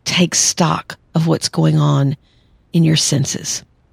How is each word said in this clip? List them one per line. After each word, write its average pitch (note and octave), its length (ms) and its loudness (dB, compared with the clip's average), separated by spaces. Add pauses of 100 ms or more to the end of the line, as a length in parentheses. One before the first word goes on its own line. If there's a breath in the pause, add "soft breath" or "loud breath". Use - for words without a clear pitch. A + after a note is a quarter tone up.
take F3 300 0
stock - 640 -2 (160)
of E3 120 2
what's - 220 0
going D#3 300 2
on C#3+ 400 2 (560)
in E3 100 4
your D#3 120 4
senses. - 680 -4 (300)